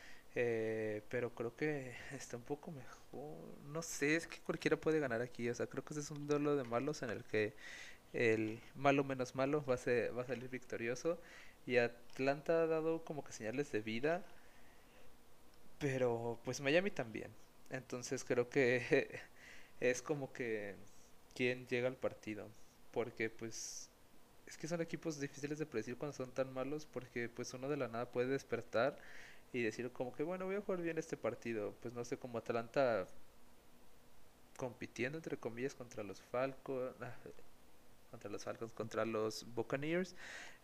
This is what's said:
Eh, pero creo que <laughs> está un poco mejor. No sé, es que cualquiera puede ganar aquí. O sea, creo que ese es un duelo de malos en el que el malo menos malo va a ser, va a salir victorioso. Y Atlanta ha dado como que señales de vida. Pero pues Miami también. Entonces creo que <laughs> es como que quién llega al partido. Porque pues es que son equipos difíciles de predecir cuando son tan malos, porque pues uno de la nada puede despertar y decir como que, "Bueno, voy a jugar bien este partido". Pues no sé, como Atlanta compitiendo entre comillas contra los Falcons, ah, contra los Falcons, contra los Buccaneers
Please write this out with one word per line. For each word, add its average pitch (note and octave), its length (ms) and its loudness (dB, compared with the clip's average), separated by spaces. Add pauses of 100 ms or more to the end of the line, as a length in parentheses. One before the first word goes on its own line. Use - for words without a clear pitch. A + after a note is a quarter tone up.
(360)
Eh, A2 720 2
pero A#2+ 240 -2
creo A#2+ 220 -4
que C#3+ 380 -2 (100)
<laughs> - 80 -10
está C3 260 -8
un A#2 60 -12
poco D3 280 -6
mejor. B2+ 280 -12 (720)
No D#3+ 100 -2
sé, D3 340 4
es E3 100 0
que - 140 -10
cualquiera - 380 2
puede D#3 220 4
ganar A#2+ 220 2
aquí. A#2+ 280 -2
O B2 40 2
sea, A#2+ 140 0
creo C#3 160 -4
que - 100 -6
ese D3 80 -2
es D3 100 -6
un D3 160 -6
duelo D3 280 4
de C3+ 80 2
malos B2 380 0
en B2 80 0
el G#2 140 -2
que G#2+ 300 4 (600)
el A2+ 460 6 (160)
malo C#3 280 6
menos C3 320 -2
malo C#3 300 2
va B2+ 100 6
a - 20 2
ser, A#2+ 400 2
va B2 40 0
a A#2+ 40 -8
salir B2+ 240 -4
victorioso. B2 680 -2 (460)
Y B2 120 6
Atlanta C#3+ 880 4
ha - 40 4
dado D#3+ 360 2
como D3 200 -4
que - 80 -10
señales A#2+ 400 -2
de G#2+ 100 4
vida. C3 420 2 (1500)
Pero A#2+ 680 4
pues C3 160 -2
Miami E3 300 6
también. - 400 -2 (400)
Entonces B2+ 540 -4
creo A#2+ 240 4
que B2+ 720 6 (280)
<laughs> - 320 -10
es B2+ 220 4
como C#3 300 -2
que G#2+ 440 -2 (580)
quién B2 340 2
llega B2 200 4
al C3 80 -2
partido. G#2 520 -2 (440)
Porque A2+ 380 0
pues - 600 -8 (560)
es - 120 -12
que D#3+ 100 -6
son E3 140 0
equipos D#3+ 380 -2
difíciles C#3+ 380 -2
de D#3 80 -2
predecir A#2 320 -2
cuando D3 180 -4
son B2+ 160 -4
tan C3 220 0
malos, C3+ 320 -2
porque A#2+ 420 -4
pues - 260 -6
uno B2+ 140 -4
de D3 100 2
la B2+ 100 0
nada A#2 240 -2
puede B2+ 160 4
despertar A#2+ 720 2 (540)
y B2 100 2
decir A#2 300 0
como B2+ 220 -2
que, - 100 0
"Bueno, F#3 220 -2
voy G3 100 0
a G#3 60 -2
jugar F#3 200 0
bien D#3+ 160 0
este D#3 180 -2
partido". A2 640 0
Pues A#2+ 120 -6
no A#2+ 100 -4
sé, B2 140 -4
como A#2+ 200 -4
Atlanta A#2 680 4 (1500)
compitiendo B2+ 640 -4
entre D#3+ 200 -4
comillas A#2+ 360 -2
contra A#2 300 -8
los G2 180 -8
Falcons, C3 800 -2
ah, B2 140 -8 (1000)
contra A2 160 -10
los G2+ 140 -6
Falcons, A2 280 -6
contra A2 320 0
los A2 400 0 (100)
Buccaneers D3 600 0 (500)